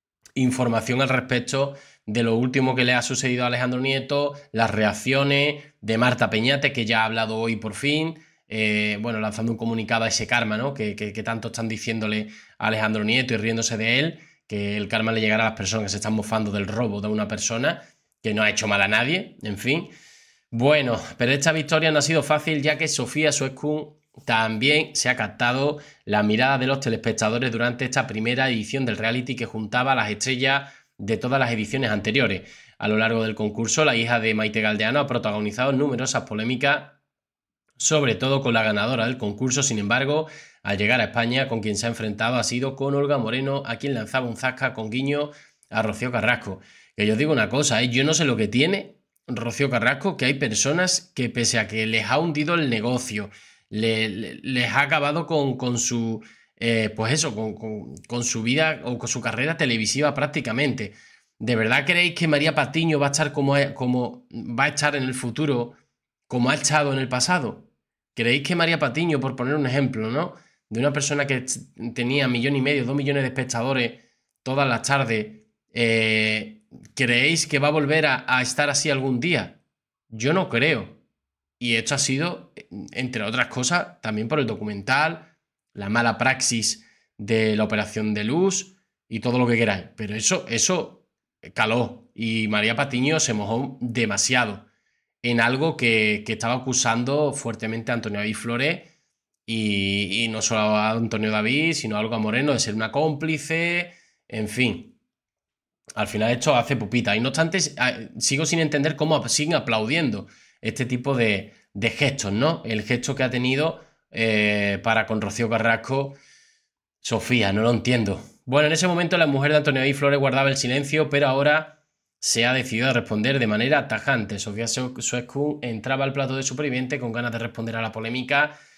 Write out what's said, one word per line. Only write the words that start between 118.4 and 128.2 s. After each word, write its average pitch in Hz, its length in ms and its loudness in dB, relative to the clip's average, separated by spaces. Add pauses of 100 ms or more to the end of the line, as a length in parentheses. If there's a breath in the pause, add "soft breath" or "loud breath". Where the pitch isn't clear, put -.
Bueno, 147 220 4
en 156 40 2
ese 165 160 2
momento 175 300 0
la 165 80 6
mujer 139 240 2
de 151 80 4
Antonio 135 240 2
David 139 120 2
Flores 143 240 4
guardaba 135 300 4
el 135 80 0
silencio, 143 540 0
pero 143 180 4
ahora 147 560 2 (340)
se - 280 0
ha 127 80 2
decidido 127 340 0
a 131 60 2
responder 117 440 0
de 117 80 2
manera 131 420 2
tajante. 107 500 -2
Sofía 110 280 -6
Su-, 127 340 -4
Suescun 139 600 -4
entraba 127 440 -4
al 135 100 -2
plato 135 200 -2
de 135 80 -4
superviviente 131 560 -4
con 120 140 -6
ganas 120 200 -4
de 113 80 -6
responder 113 360 -6
a 113 60 -4
la 110 100 -4
polémica 127 640 -2 (200 loud breath)